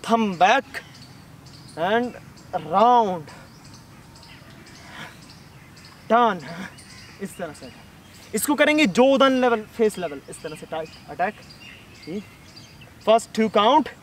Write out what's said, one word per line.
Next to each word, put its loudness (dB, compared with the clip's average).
thumb 0
back 2
and -2
round 2
turn 0
इस -12
तरह -12
से। -18
इसको -2
करेंगे 2
Jordan 4
level, 0
face 0
level -8
इस -16
तरह -12
से -18
tight -8
attack। -4
First 2
two 2
count 4